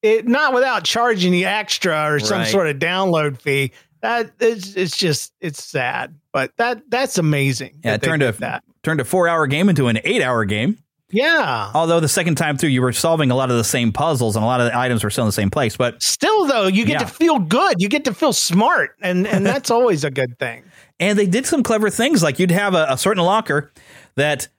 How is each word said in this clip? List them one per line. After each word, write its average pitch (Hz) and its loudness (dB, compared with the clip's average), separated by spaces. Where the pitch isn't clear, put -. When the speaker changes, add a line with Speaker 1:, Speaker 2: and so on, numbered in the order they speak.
Speaker 1:
It, 220 2
not 277 2
without 247 0
charging 220 0
you 180 2
extra 180 -2
or 147 0
some 202 -2
Speaker 2:
Right. 113 -2
Speaker 1:
sort 190 2
of 143 -4
download 165 -2
fee. 139 -2
That 233 -2
it's, 208 -2
it's 180 -4
just, - -2
it's 151 -10
sad, 127 -6
but 131 -2
that, 233 -2
that's 254 -2
amazing 139 -2
Speaker 2:
Yeah, 113 -2
Speaker 1:
that - 0
Speaker 2:
it 107 -2
Speaker 1:
they 135 -2
Speaker 2:
turned 160 0
Speaker 1:
did 120 2
Speaker 2:
a, - -18
Speaker 1:
that. 120 -8
Speaker 2:
turned 156 -2
a 123 -2
four-hour 170 2
game 151 2
into 143 2
an 113 2
eight-hour 131 0
game. 107 -2
Speaker 1:
Yeah. 196 0
Speaker 2:
Although 165 2
the 156 0
second 165 0
time 151 -2
through, 151 0
you 127 2
were 127 2
solving 156 2
a 123 2
lot 131 0
of 123 2
the 117 2
same 120 0
puzzles 120 0
and 110 0
a - 2
lot 123 0
of 120 2
the 117 -2
items 123 0
were 104 -2
still 123 -2
in 107 2
the 101 0
same 98 0
place. 117 -2
But 123 -2
Speaker 1:
still, 403 0
though, 240 2
you 190 2
get 151 0
Speaker 2:
Yeah. 226 -2
Speaker 1:
to - -
feel 320 2
good. 220 2
You 190 0
get 294 -2
to 233 -2
feel 285 2
smart, 208 2
and, 180 0
and 196 0
Speaker 2:
<laughs> - -
Speaker 1:
that's 196 -2
always 233 2
a 147 -2
good 127 -4
thing. 120 -8
Speaker 2:
And 196 2
they 202 2
did 233 0
some 302 0
clever 214 0
things. 240 0
Like, 147 0
you'd 180 2
have 196 2
a, 156 2
a 127 0
certain 196 0
locker 175 0
that 143 -2